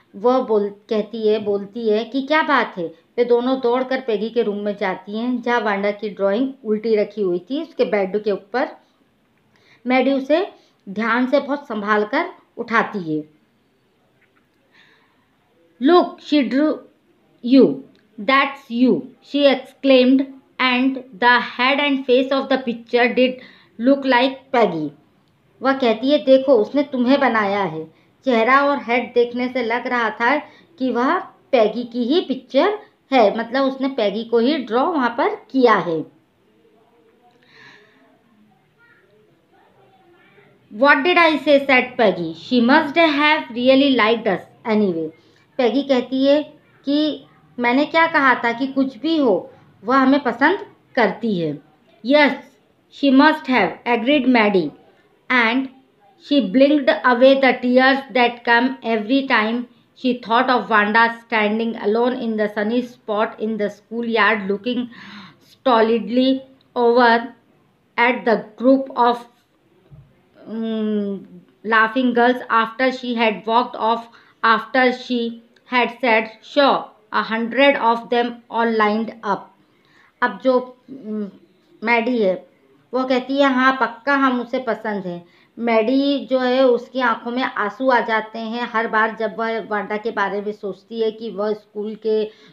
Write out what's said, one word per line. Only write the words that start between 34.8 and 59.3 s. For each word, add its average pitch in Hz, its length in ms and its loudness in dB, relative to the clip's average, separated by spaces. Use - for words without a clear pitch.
वहाँ 247 260 -2
पर 359 160 0
किया 240 400 2
है।" 165 300 -2
"What 285 200 6
did 359 220 2
I 330 120 6
say?" 294 360 4
said 254 160 4
Peggy. 170 340 0
"She - 260 -2
must 277 340 2
have 302 480 2
really 262 480 2
liked 220 260 0
us 202 460 -6
anyway." 175 380 0
पैगी 247 240 2
कहती 262 440 0
है 285 160 4
कि 294 400 -2
"मैंने 247 260 2
क्या 330 220 2
कहा 285 280 2
था 240 180 -2
कि 240 140 -6
कुछ 269 320 -4
भी 320 200 -2
हो, 214 320 0
वह 240 120 0
हमें 269 260 4
पसंद 277 360 0
करती 202 440 -2
है।" 151 200 -4
"Yes, 285 260 4
she 269 200 4
must 302 300 4
have," 220 180 2
agreed 240 380 2
Maddie, 208 440 2
and 247 340 0
she 240 260 0
blinked 285 520 2
away 262 360 4
the 254 120 4
tears 254 340 4
that 240 140 2
come 240 200 4
every 262 320 -2
time 233 340 0